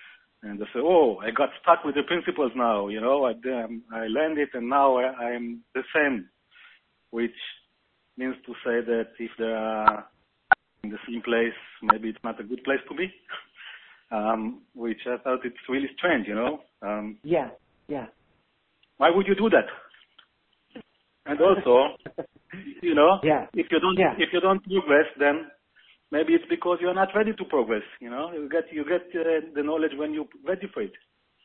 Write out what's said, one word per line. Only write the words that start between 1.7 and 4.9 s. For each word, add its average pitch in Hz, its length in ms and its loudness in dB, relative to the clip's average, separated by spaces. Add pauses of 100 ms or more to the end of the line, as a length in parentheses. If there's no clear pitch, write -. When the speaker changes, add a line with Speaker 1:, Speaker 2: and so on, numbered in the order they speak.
Speaker 1:
with 139 100 -4
the 143 80 2
principles 151 520 -2
now, 110 340 0
you 110 100 -6
know, 135 260 2
I, 120 60 2
um, 117 520 -6 (100)
I 113 140 -6
learned 151 320 0
it 143 140 0
and 120 160 -6
now 135 280 4